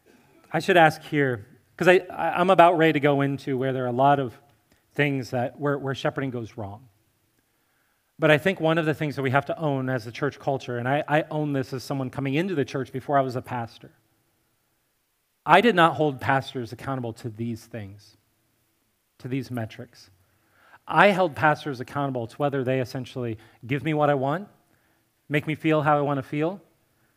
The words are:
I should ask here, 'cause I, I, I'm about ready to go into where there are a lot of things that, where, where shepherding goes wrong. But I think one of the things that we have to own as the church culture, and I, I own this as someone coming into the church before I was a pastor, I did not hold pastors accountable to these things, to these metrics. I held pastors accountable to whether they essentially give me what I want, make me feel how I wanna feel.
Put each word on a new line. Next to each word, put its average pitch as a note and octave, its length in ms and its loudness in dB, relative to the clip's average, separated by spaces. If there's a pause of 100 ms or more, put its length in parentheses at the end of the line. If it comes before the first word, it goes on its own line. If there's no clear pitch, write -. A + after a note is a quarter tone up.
(500)
I E3+ 100 -2
should F3 180 4
ask D#3 240 6
here, C3 440 -2 (300)
'cause E3+ 120 2
I, F#3 120 8 (100)
I, D#3+ 300 -2
I'm F3+ 80 2
about E3+ 300 8
ready D#3+ 160 4
to D3 60 0
go C#3+ 200 4
into C#3 380 -2
where C3 160 -2
there B2+ 100 -4
are B2 40 -4
a B2 40 -4
lot C3+ 260 4
of B2+ 160 -6 (600)
things C#3 360 -2
that, B2+ 300 -6
where, C#3+ 180 -2
where C3+ 160 -6
shepherding C#3 360 -4
goes A#2 260 -10
wrong. A2 320 -14 (1300)
But D#3 120 4
I D3+ 80 6
think F#3+ 220 -2
one D#3+ 180 2
of D#3+ 80 -2
the D3+ 80 0
things C#3 220 -4
that C#3 60 -4
we C3+ 80 -2
have C#3 160 0
to - 120 -6
own C#3 300 -2
as B2+ 160 -4
the A#2 80 -12
church C#3 260 -6
culture, B2+ 400 -6
and A#2+ 80 -6
I, C#3+ 220 0
I D3+ 220 0
own D3+ 240 -4
this C3 180 -4
as B2+ 100 -10
someone C3+ 260 -6
coming C3+ 260 -6
into F3+ 200 -2
the C#3 100 -2
church B2+ 280 -10
before C#3 260 -2
I C#3 40 2
was B2+ 120 -4
a A#2+ 80 -6
pastor, B2 480 -12 (1500)
I E3 160 8
did A3+ 140 4
not E3 200 6
hold C#3 260 -2
pastors C3 520 -4
accountable A#2+ 420 -8
to - 160 -12
these A2+ 340 -10
things, G2+ 520 -18 (1000)
to C3 100 -14
these B2+ 220 -6
metrics. A#2+ 600 -10 (760)
I E3+ 220 6
held F3+ 260 2
pastors D3 460 0
accountable B2+ 480 -4
to - 80 -18
whether C#3 260 -2
they C3 180 -2
essentially A#2+ 580 -8 (280)
give C3 160 -4
me D#3 100 -4
what D3+ 160 0
I C#3+ 60 2
want, C#3+ 320 -4 (840)
make C#3+ 180 -2
me D#3 100 -4
feel D#3 260 0
how D3 160 4
I D3 40 0
wanna C#3 200 -2
feel. D#3+ 380 -6 (560)